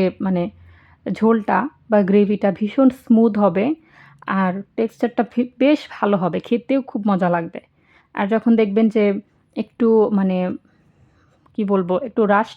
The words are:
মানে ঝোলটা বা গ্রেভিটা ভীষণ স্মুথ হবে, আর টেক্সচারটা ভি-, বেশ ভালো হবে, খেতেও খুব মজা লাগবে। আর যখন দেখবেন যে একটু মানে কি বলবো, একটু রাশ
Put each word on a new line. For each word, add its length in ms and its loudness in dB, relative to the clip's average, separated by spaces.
মানে 240 -2
ঝোলটা 520 0
বা 120 2
গ্রেভিটা 500 2
ভীষণ 440 0
স্মুথ 420 2
হবে, 280 2
আর 180 0
টেক্সচারটা 480 -4
ভি-, 360 -4
বেশ 200 2
ভালো 260 -2
হবে, 220 -4
খেতেও 420 -2
খুব 260 -10
মজা 220 0
লাগবে। 320 -4
আর 120 -4
যখন 280 0
দেখবেন 340 0
যে 140 0
একটু 320 -4
মানে 260 0
কি 60 -4
বলবো, 360 0
একটু 260 -4
রাশ 300 2